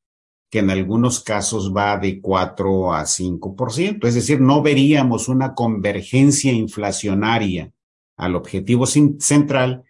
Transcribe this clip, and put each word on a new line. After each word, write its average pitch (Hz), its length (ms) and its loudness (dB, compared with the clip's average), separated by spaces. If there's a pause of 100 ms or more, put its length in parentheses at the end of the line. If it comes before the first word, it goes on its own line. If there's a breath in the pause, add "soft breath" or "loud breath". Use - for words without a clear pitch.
(500)
que 110 100 -2
en 98 100 2
algunos 107 500 0
casos 101 560 -4
va 101 220 0
de 95 240 -4
cuatro 95 720 -2
a 78 100 -4
cinco 90 500 -6
por 117 180 -6
ciento. 185 360 -2
Es 120 60 2
decir, 123 260 0
no 139 220 4
veríamos 139 680 2
una 131 240 0
convergencia 117 1000 2
inflacionaria 104 1200 -2 (440)
al 90 200 -4
objetivo 120 500 -2
cin-, 147 340 2
central, 135 680 2